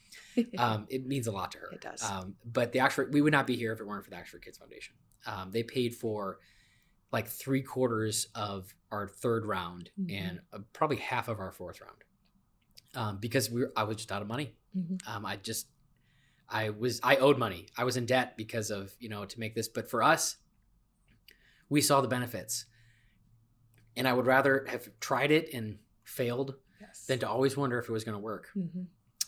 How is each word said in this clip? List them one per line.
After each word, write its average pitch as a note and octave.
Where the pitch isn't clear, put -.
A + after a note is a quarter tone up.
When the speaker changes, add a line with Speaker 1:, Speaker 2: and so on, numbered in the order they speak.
Speaker 1:
<laughs> A#3
Speaker 2:
Um, A2
it C3
means C3
a G#2+
lot F#2
to -
her. -
Speaker 1:
It -
does. -
Speaker 2:
Um, G2
but A#2+
the B2+
Oxford, C3+
we D3
would D3+
not C3+
be B2
here A2+
if G#2+
it G#2
weren't G2+
for -
the F2+
Oxford F2
Kids -
Foundation. -
Um, F#2+
they A2+
paid A#2+
for, G#2
like, A2
three C3+
quarters A#2
of G2+
our G2+
third A2+
round F2+
Speaker 1:
Mm-hmm. E3+
Speaker 2:
and, F#2
uh, G#2
probably D3+
half -
of G#2+
our F#2+
fourth F2
round. -
Um, G#2
because A#2
we A#2+
were, -
I A2
was G#2+
just -
out G2+
of G#2
money. B2
Speaker 1:
Mm-hmm. F3
Speaker 2:
Um, G#2+
I G3
just, -
I A2
was, A2+
I C3+
owed C3+
money. G2
I A#2+
was B2+
in A#2+
debt B2+
because A2
of, G2
you A2
know, G#2
to -
make A2
this. A2+
But -
for A#2
us, D#3
we D3
saw C#3+
the B2
benefits. A#2+
And C3
I B2+
would B2
rather C3+
have -
tried C#3+
it D#3+
and A2
failed C3
Speaker 1:
Yes. -
Speaker 2:
than C3
to G2+
always C3
wonder B2+
if A#2
it -
was A2
gonna G#2
work. G#2
Speaker 1:
Mm-hmm. F3+